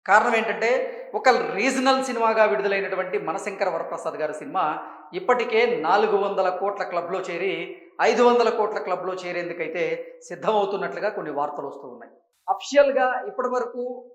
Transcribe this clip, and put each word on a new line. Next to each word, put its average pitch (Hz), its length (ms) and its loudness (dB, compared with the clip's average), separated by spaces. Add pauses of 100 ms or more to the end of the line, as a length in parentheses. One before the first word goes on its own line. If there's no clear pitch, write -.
కారణం 226 300 6
ఏంటంటే, 220 600 0 (160)
ఒక 214 140 2
రీజనల్ 254 760 2
సినిమాగా 226 400 2
విడుదలైనటువంటి 196 720 0
మనశంకర 190 500 -4
వరప్రసాద్ 160 460 -6
గారి 147 200 -4
సినిమా 156 440 -4 (340)
ఇప్పటికే 220 640 2
నాలుగు 202 400 4
వందల 196 320 0
కోట్ల 190 340 -2
క్లబ్లో 180 380 -4
చేరి, 175 640 -6 (200)
ఐదు 233 200 4
వందల 240 260 6
కోట్ల 220 300 0
క్లబ్లో 180 360 -4
చేరేందుకైతే 170 1080 -6
సిద్ధమవుతున్నట్లుగా 190 840 -2
కొన్ని 170 240 -6
వార్తలు 143 340 -4
వస్తూ 135 220 -12
ఉన్నాయి. 117 240 -18 (360)
అఫీషియల్‌గా 262 800 2
ఇప్పటి 247 220 -4
వరకు 247 680 -6